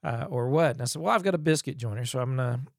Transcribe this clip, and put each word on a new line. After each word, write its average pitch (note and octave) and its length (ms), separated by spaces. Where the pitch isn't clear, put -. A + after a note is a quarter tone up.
uh, A#2 260
or B2 200
what?" D3+ 240
And B2 100
I - 20
said, D3+ 160
"Well, G3+ 140
I've F3+ 80
got F#3 120
a E3 40
biscuit D3+ 380
joiner, A#2+ 280
so B2+ 140
I'm B2+ 180
gonna, B2 240